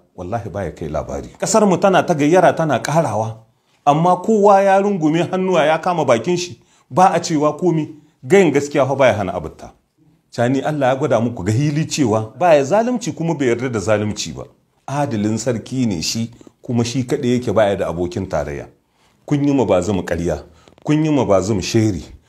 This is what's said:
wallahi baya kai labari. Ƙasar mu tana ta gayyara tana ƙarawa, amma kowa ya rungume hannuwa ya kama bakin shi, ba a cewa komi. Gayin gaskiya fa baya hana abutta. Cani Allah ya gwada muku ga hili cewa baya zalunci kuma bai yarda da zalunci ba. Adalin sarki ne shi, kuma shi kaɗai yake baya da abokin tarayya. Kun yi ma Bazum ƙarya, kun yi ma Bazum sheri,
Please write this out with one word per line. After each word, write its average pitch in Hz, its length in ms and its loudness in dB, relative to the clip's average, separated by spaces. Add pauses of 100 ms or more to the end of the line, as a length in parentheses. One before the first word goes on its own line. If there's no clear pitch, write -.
(160)
wallahi 98 340 -8
baya 87 220 -6
kai - 160 -10
labari. 69 400 -8 (100)
Ƙasar 208 300 0
mu 180 100 4
tana 185 260 2
ta 170 100 -2
gayyara 147 420 4
tana 131 240 -2
ƙarawa, 113 560 -2 (500)
amma 160 380 4
kowa 202 400 4
ya 196 160 4
rungume 170 500 0
hannuwa 185 360 0
ya 156 140 2
kama 170 260 -2
bakin 131 320 0
shi, - 240 -10 (280)
ba 180 240 4
a 160 60 0
cewa 151 400 0
komi. 160 300 0 (360)
Gayin 170 280 6
gaskiya 143 340 0
fa 139 80 -2
baya 123 180 4
hana 95 200 -4
abutta. 87 380 -10 (600)
Cani 127 300 0
Allah 143 260 -2
ya 135 80 2
gwada 135 240 0
muku 113 240 -4
ga 98 80 0
hili 147 340 0
cewa 110 520 0
baya 151 260 4
zalunci 214 520 -2
kuma 165 200 -4
bai 139 120 -2
yarda 117 240 0
da 110 80 -4
zalunci 104 560 -2
ba. 62 80 -12 (440)
Adalin 113 500 -2
sarki 127 500 -4
ne 87 140 -2
shi, 113 300 -6 (300)
kuma 120 240 -2
shi 123 180 -4
kaɗai 123 360 0
yake 120 140 -4
baya 101 220 2
da 87 140 -4
abokin 87 380 -4
tarayya. 71 400 -6 (580)
Kun 143 180 -2
yi 143 100 2
ma 131 120 2
Bazum 92 400 0
ƙarya, 85 380 -4 (420)
kun 151 180 2
yi 156 80 0
ma 131 140 2
Bazum 95 360 2
sheri, 101 420 0 (260)